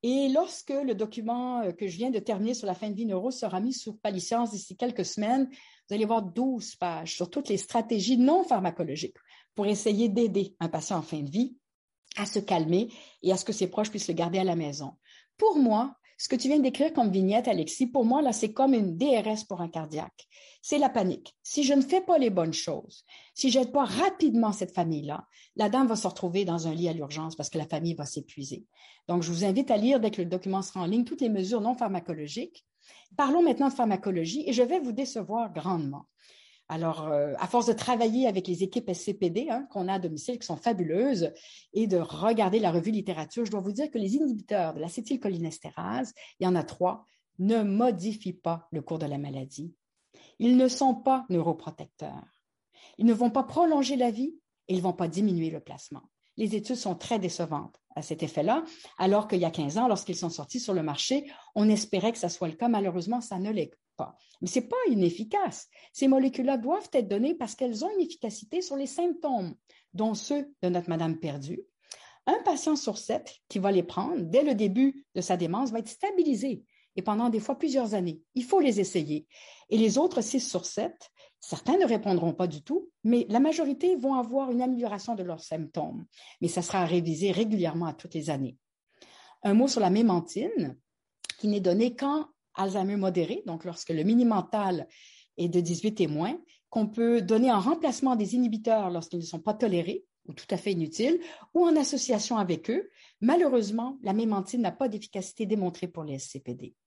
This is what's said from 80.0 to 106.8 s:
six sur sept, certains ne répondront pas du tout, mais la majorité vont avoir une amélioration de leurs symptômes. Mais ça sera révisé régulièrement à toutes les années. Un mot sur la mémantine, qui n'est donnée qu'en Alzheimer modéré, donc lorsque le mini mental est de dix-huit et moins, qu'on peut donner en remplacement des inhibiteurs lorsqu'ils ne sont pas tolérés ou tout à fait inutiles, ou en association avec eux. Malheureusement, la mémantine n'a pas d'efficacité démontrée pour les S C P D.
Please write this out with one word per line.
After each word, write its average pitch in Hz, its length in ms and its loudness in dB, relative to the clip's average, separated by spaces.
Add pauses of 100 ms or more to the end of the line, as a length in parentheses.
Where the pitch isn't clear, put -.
six 240 200 0
sur 175 240 -6
sept, - 460 -8 (300)
certains 247 360 -2
ne 370 100 6
répondront 185 480 2
pas 180 120 0
du 151 160 -8
tout, - 280 -4 (120)
mais 240 260 4
la 220 120 2
majorité 320 560 2
vont 269 180 0
avoir 254 380 -2
une 240 100 0
amélioration 233 540 -2
de 185 80 -6
leurs 165 180 -8
symptômes. 160 640 -6 (340)
Mais 170 80 0
ça 175 140 -2
sera 185 220 0
révisé 170 480 0
régulièrement 175 540 0
à 156 80 -6
toutes - 200 -18
les 156 160 -4
années. 139 260 -4 (840)
Un 202 120 2
mot 247 120 6
sur 262 140 0
la 185 100 4
mémantine, 202 840 0 (640)
qui 208 100 -2
n'est 202 120 2
donnée 214 360 2
qu'en 294 300 -2 (280)
Alzheimer 196 420 0
modéré, 180 500 0
donc 165 180 -8
lorsque 170 260 -10
le 160 120 0
mini 233 220 6
mental 190 640 0 (480)
est 170 120 0
de 175 120 4
dix-huit 175 400 -2
et 160 80 4
moins, 175 280 -2 (340)
qu'on 214 180 0
peut 233 340 2
donner 226 300 4
en 202 80 4
remplacement 269 560 2
des 214 180 0
inhibiteurs 220 560 2
lorsqu'ils 170 300 -4
ne 165 40 -8
sont 165 140 -10
pas 214 160 -2
tolérés 196 500 0 (220)
ou 156 60 -14
tout - 180 -18
à 190 60 0
fait 196 160 -2
inutiles, 220 480 0 (340)
ou 339 100 6
en 320 120 6
association 247 600 0
avec 180 320 -2
eux. 330 220 -2 (300)
Malheureusement, 254 840 2
la 196 100 -2
mémantine 220 480 0
n'a 180 120 0
pas 269 160 -2
d'efficacité 202 580 -6
démontrée 185 400 -2
pour 170 160 -10
les 147 120 -8
S - 160 -10
C 139 100 -12
P 123 140 -10
D. 127 200 -16 (120)